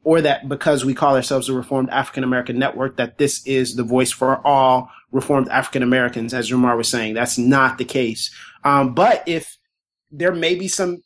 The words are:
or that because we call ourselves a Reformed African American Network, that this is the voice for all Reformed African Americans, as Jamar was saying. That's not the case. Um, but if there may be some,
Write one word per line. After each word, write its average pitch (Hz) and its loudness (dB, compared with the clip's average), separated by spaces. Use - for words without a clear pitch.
or 160 4
that 139 0
because 143 0
we 135 0
call 139 2
ourselves 131 -2
a 135 -2
Reformed 131 -2
African 135 -4
American 127 -2
Network, 131 -4
that 120 -4
this - 0
is 127 -2
the 123 -2
voice 123 2
for 131 0
all 131 4
Reformed 139 0
African 127 -2
Americans, 123 0
as 120 -4
Jamar 123 2
was 117 -2
saying. 110 -2
That's 120 -2
not 131 4
the 131 -6
case. 117 -4
Um, 139 2
but 196 2
if 165 -6
there 170 0
may 170 0
be 190 -4
some, 180 -4